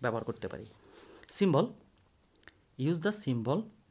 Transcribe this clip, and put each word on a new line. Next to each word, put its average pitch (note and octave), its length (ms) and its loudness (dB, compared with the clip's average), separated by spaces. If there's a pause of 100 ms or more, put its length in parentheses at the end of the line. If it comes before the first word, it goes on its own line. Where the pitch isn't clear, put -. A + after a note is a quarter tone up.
ব্যবহার A2+ 220 -4
করতে - 240 -8
পারি। - 180 -12 (640)
সিম্বল, F#3 440 4 (1040)
use D3+ 180 -2
the E3 160 -2
symbol C3 500 -2 (300)